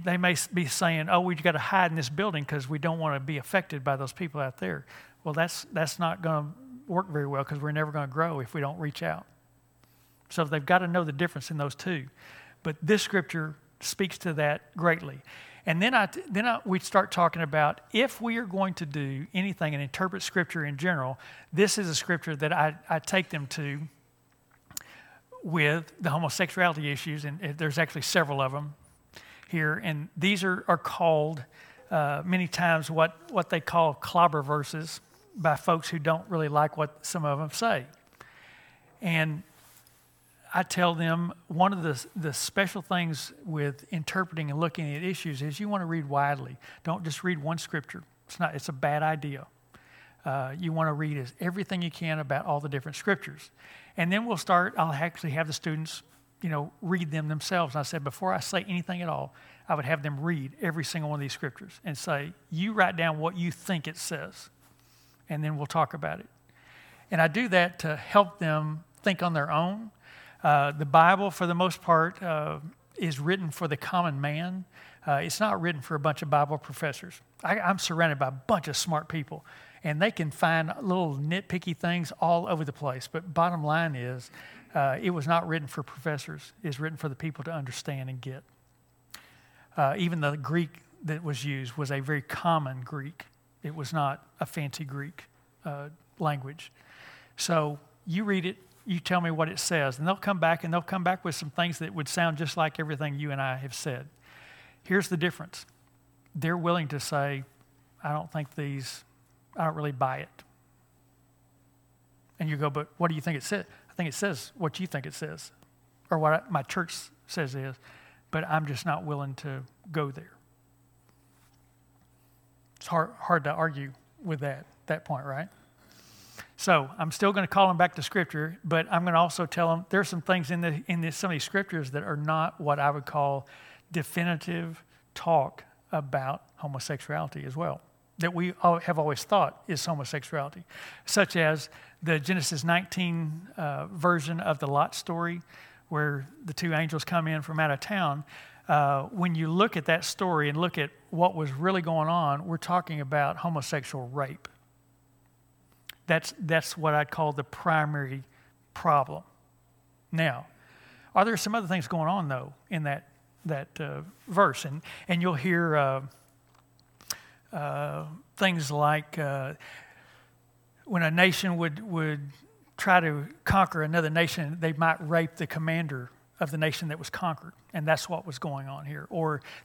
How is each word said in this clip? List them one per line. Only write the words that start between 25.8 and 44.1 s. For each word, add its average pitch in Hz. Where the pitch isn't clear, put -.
the 170
homosexuality 160
issues, 147
and, 143
and 151
there's 156
actually 156
several 143
of 131
them 147
here, 156
and 156
these 185
are, 185
are 180
called, 156
uh, 147
many 180
times 160
what, 160
what 190
they 170
call 165
clobber 160
verses 151
by 160
folks 165
who 170
don't 160
really 160
like 147
what 151
some 165
of 143
them 156
say. 180
And 160
I 180
tell 175
them 165
one 185
of 185
the, 147
the 156
special 190
things 170
with 143
interpreting 165